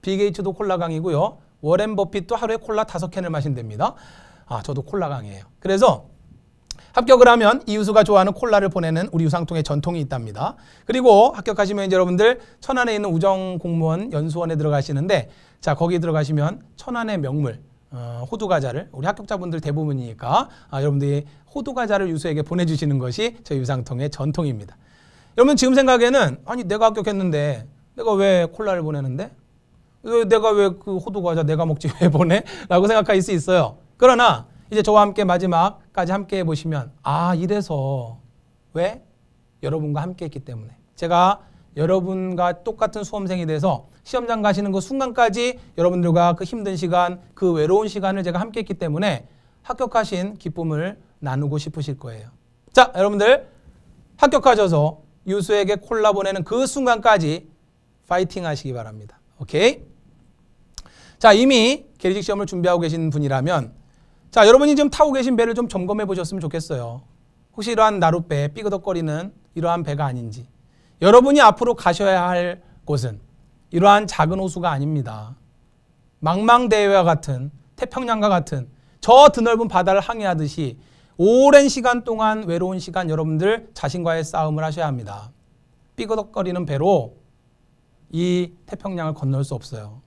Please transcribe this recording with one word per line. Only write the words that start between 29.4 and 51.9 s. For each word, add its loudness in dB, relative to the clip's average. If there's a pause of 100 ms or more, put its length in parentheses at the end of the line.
왜, 0
내가 2
왜 2
그 -8
호두과자 -4
내가 -2
먹지 -4
<laughs> -6
왜 4
보내?" 2 (260)
라고 4
생각하실 2
수 -4
있어요. 0 (180)
그러나 4 (240)
이제 0
저와 4
함께 2
마지막까지 -2
함께 -4
해보시면 -6 (100)
"아, -2
이래서." -4 (560)
왜? -6 (600)
여러분과 -4
함께 -10
했기 -12
때문에. -18 (200)
제가 2 (360)
여러분과 -2
똑같은 -4
수험생이 -6
돼서 -2 (180)
시험장 -4
가시는 0
그 -2
순간까지 -2 (200)
여러분들과 2
그 -8
힘든 -8
시간, -2 (140)
그 0
외로운 2
시간을 -4
제가 -4
함께 -8
했기 -8
때문에 -4 (360)
합격하신 -4
기쁨을 -6 (220)
나누고 -4
싶으실 -10